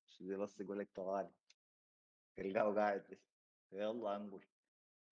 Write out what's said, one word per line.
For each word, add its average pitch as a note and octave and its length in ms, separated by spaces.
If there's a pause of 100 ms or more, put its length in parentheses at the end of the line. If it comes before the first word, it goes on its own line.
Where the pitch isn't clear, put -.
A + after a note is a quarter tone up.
بس - 160
دي F#2+ 140
بس G#2 240
يقول G2 180
لك G2+ 160
طوالي. F#2+ 360 (1040)
تلقاه G2+ 380
قاعد G#2 360
بس. - 200 (420)
يلا G#2 440
انقل. G2 260 (680)